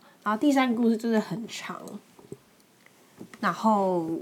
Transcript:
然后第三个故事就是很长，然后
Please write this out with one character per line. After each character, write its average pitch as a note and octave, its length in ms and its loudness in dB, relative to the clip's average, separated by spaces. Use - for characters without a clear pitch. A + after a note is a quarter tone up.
然 G#3 120 0
后 A3 60 -4
第 D4 100 4
三 C4 240 4
个 A#3+ 80 0
故 A3+ 60 4
事 A3+ 80 4
就 A#3 140 -4
是 A3 80 4
很 G#3 280 -4
长， - 320 -12
然 F#3 120 0
后 F#3+ 560 2